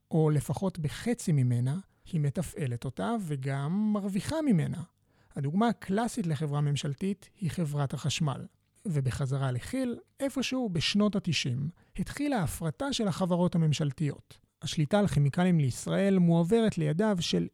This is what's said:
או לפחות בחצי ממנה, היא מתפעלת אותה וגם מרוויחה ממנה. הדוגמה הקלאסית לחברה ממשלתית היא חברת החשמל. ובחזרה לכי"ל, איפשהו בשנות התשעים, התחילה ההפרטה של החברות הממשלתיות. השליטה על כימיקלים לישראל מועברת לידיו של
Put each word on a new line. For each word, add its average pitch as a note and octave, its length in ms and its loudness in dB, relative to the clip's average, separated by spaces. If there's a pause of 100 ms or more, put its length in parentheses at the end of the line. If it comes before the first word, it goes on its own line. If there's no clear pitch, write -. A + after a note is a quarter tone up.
(100)
או D#3 200 4
לפחות D#3 480 -2
בחצי E3+ 540 -2
ממנה, B2+ 460 2 (340)
היא E3 80 0
מתפעלת C#3+ 640 -4
אותה F#3+ 360 -4
וגם D3+ 720 -2
מרוויחה G#3 500 -2
ממנה. E3 400 2 (540)
הדוגמה E3+ 320 0
הקלאסית G#3+ 580 -2
לחברה D3 340 -2
ממשלתית D3 680 -2 (120)
היא E3+ 100 -2
חברת C#3+ 440 -2
החשמל. C#3 520 -2 (400)
ובחזרה C3+ 680 0
לכי"ל, B3 460 -4 (220)
איפשהו B3+ 480 -2
בשנות G3+ 480 2
התשעים, C#3+ 520 -2 (300)
התחילה C4+ 420 -2
ההפרטה F3 520 -4
של G#3+ 160 0
החברות F3 460 0
הממשלתיות. D3+ 840 0 (240)
השליטה E3+ 360 2
על G3+ 80 4
כימיקלים E3 520 4
לישראל E3+ 600 2
מועברת F3 600 4
לידיו F3 420 2
של E3+ 340 0